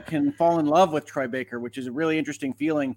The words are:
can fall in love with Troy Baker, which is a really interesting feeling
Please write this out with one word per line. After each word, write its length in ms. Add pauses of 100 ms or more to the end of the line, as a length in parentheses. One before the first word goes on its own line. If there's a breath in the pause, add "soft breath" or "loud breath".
can 280
fall 260
in 80
love 260
with 140
Troy 200
Baker, 320
which 200
is 80
a 40
really 280
interesting 340
feeling 440